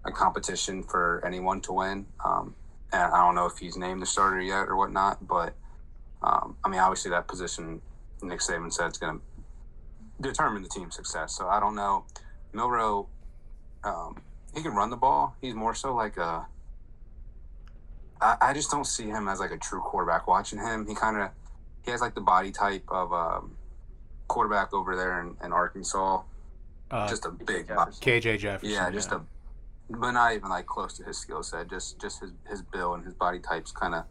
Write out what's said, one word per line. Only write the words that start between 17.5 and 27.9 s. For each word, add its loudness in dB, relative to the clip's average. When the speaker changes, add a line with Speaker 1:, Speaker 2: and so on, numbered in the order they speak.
Speaker 1:
I, 8
I 8
just 0
don't 2
see -2
him 0
as, 0
like, -2
a -6
true -4
quarterback. 2
Watching 4
him, -2
he -4
kinda, 2
he -2
has, -2
like, 0
the 2
body 6
type 2
of, 0
um, 0
quarterback 4
over 0
there 0
in, -8
in -4
Arkansas. 2
Speaker 2:
Uh, 0
Speaker 1:
Just -2
a -2
big -4
Speaker 3:
Jefferson. 2